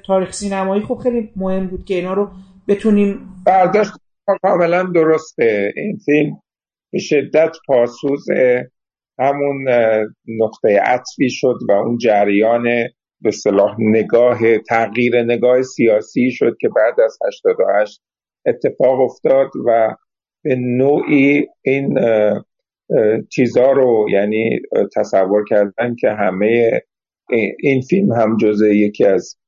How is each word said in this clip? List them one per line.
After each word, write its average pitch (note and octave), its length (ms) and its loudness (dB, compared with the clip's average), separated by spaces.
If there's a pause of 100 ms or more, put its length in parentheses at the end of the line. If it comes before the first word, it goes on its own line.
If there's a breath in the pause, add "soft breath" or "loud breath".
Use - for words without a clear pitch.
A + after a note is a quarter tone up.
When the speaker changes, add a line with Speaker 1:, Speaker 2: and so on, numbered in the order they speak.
Speaker 1:
تاریخ F#3+ 260 0
سینمایی G3 480 -4
خب B3 220 -8
خیلی A#3 320 -4
مهم F#3+ 320 -4
بود F#3 180 -12
که F#3+ 100 -4
اینا F3+ 180 -6
رو G3+ 160 -4 (380 loud breath)
بتونیم G3+ 520 0 (260)
Speaker 2:
برداشت F#3+ 460 2 (500)
کاملاً F3 420 0
درسته. D#3 920 0
این G#3 300 -8
فیلم D3 360 0 (500)
به G3+ 80 -6
شدت D#3 560 0 (120)
پاسوز C3+ 580 0 (920)
همون، C#3 500 -2
اه، A2+ 360 2 (220)
نقطهٔ A2 520 0
عطفی B2 500 -2
شد B2 280 -2 (120)
و - 20 2
اون A#2+ 260 0
جریان G#2+ 680 0 (580)
به - 60 -4
اصطلاح - 520 0
نگاه، A2+ 760 2
تغییر A#2 680 -2
نگاه A#2+ 380 2
سیاسی A#2+ 720 0
شد A#2+ 280 -2
که A2+ 100 -2
بعد A2 360 0
از - 120 -4 (100)
هشتاد G2 320 -2
و G2+ 220 0
هشت G#2 200 -8 (440)
اتفاق B2+ 540 0
افتاد C3+ 500 0 (160)
و A2+ 300 0 (480)
به C3+ 120 -2
نوعی C#3 920 0 (160)
این، C3+ 380 0
اه، G#2+ 460 0 (440)
اه، A2 400 2
چیزا B2 420 2
رو، B2 400 2
یعنی، G#2+ 480 -2 (160)
اه، G#2 100 0 (100)
تصور G#2 540 0
کردن A2 500 -2
که B2+ 100 0
همهٔ G#2+ 720 0 (500)
این، A2 300 -2
این C3+ 220 0
فیلم F#3 300 0
هم A2 260 0
جزء G#2+ 280 2
یکی G#2 400 2
از F#2+ 320 -2 (100)